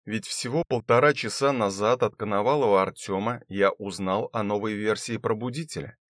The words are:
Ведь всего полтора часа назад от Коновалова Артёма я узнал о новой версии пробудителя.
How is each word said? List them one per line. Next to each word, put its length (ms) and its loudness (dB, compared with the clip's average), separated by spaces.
Ведь 200 -6
всего 400 -4
полтора 480 4
часа 380 -2
назад 500 2
от 140 -2
Коновалова 680 2
Артёма 640 -4
я 240 2
узнал 640 -4
о 100 -4
новой 300 -2
версии 460 -4
пробудителя. 800 -6